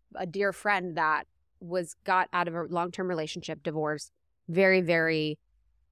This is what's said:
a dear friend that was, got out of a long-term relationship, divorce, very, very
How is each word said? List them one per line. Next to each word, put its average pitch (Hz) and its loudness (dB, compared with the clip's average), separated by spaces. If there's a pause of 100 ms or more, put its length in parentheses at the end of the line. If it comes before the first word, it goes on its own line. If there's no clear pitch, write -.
(160)
a 190 -6
dear 190 0
friend 185 -2
that 156 0 (320)
was, 175 -4 (100)
got 185 2
out 175 0
of 165 -8
a 170 -4
long-term 175 -4
relationship, 160 -6
divorce, 151 -4 (380)
very, 185 6
very 160 2 (540)